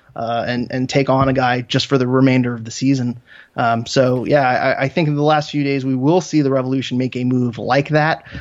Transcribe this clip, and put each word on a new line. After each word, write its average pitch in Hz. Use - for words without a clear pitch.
uh, 117
and, 123
and 131
take 139
on 135
a 131
guy 127
just 127
for 139
the 127
remainder 127
of 113
the 113
season. 123
Um, 117
so, 127
yeah, 139
I, 127
I 139
think 160
in 147
the 143
last 151
few 147
days 139
we 131
will 151
see 156
the 135
Revolution 131
make 127
a 123
move 123
like 131
that. 151